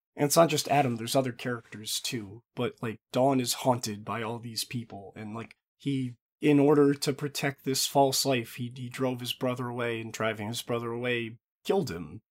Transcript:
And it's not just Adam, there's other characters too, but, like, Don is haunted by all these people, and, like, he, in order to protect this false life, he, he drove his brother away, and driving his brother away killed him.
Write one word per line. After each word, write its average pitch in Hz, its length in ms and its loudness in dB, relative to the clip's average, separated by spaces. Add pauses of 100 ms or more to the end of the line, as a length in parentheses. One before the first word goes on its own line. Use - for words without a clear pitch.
(160)
And 147 120 2
it's 143 100 4
not 170 120 8
just 151 200 -2
Adam, 135 260 4
there's 113 200 -4
other 127 180 2
characters 113 640 -8
too, 110 420 -8 (140)
but, 127 260 -2
like, 113 180 -6 (120)
Don 131 300 4
is 117 120 -2
haunted 110 520 -2
by 110 180 -6
all 113 160 -6
these 113 240 -8
people, 107 540 -10
and, 107 180 -10
like, 113 220 -12 (200)
he, 131 360 -4 (280)
in 147 160 6
order 143 360 8
to 139 180 -2
protect 139 540 -6
this 131 200 0
false 139 400 4
life, 123 300 0
he, 120 180 -8
he 131 140 -10
drove 127 320 -4
his 120 140 -6
brother 123 340 -4
away, 120 320 -2
and 113 140 -10
driving 110 340 -2
his 120 140 -6
brother 117 320 -4
away 120 420 -2 (300)
killed 190 260 0
him. 85 400 -10